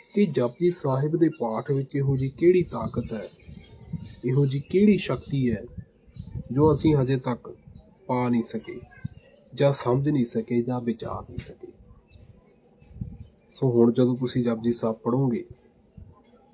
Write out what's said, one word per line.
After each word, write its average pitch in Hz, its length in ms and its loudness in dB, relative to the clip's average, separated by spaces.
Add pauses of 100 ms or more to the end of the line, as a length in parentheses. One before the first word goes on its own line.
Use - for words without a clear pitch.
(140)
ਕਿ 208 120 6
ਜਪਜੀ 139 440 0
ਸਾਹਿਬ 151 460 -2
ਦੇ 165 120 4 (120)
ਪਾਠ 113 300 -4
ਵਿੱਚ 139 260 -2
ਇਹੋ 139 200 0
ਜਿਹੀ 135 140 -2
ਕਿਹੜੀ 180 320 4
ਤਾਕਤ 117 500 -6
ਹੈ, 107 160 -8 (960)
ਇਹੋ 131 220 2
ਜਿਹੀ 135 240 -2
ਕਿਹੜੀ 202 280 6
ਸ਼ਕਤੀ 135 520 -2
ਹੈ 107 120 -4 (920)
ਜੋ 147 200 6
ਅਸੀਂ 151 240 4
ਹਜੇ 135 220 2
ਤੱਕ 127 300 -6 (580)
ਪਾ 123 220 -2
ਨਹੀਂ 120 140 2
ਸਕੇ, - 360 -8 (760)
ਜਾਂ 139 200 2
ਸਮਝ 135 360 0
ਨਹੀਂ 143 160 2
ਸਕੇ, 117 380 -2
ਜਾਂ 123 180 -4
ਵਿਚਾਰ 110 420 -6
ਨਹੀਂ - 160 -16
ਸਕੇ। - 340 -16 (1800)
ਸੋ 131 180 0
ਹੁਣ 117 220 6
ਜਦੋਂ 123 240 2
ਤੁਸੀਂ 123 260 -2
ਜਪਜੀ 117 300 0
ਸਾਹਿਬ 113 240 -2
ਪੜ੍ਹੋਗੇ 123 480 -2 (1080)